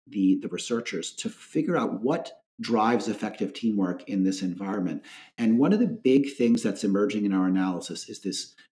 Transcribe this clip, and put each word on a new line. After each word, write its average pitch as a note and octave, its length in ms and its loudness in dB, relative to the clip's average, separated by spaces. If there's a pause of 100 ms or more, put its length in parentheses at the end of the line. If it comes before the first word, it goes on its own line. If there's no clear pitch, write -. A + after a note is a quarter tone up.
the, F#2+ 360 2
the G#2 80 -6
researchers G#2+ 640 -6
to - 160 -8
figure - 460 -2
out A#2 280 -2
what D#3+ 300 -2 (280)
drives A2+ 460 2
effective G#2 460 -6
teamwork G2 540 -2
in F#2+ 160 0
this F#2+ 200 0
environment. F#2 600 -4 (340)
And A2+ 200 4
one D#3 160 4
of G#3+ 60 2
the A#3+ 80 2
big C#3 440 4
things A#2 300 2
that's G#2 220 -4
emerging G#2 420 0
in G2 80 2
our F#2 140 2
analysis F#2 600 -2
is - 140 -16
this - 320 -8 (180)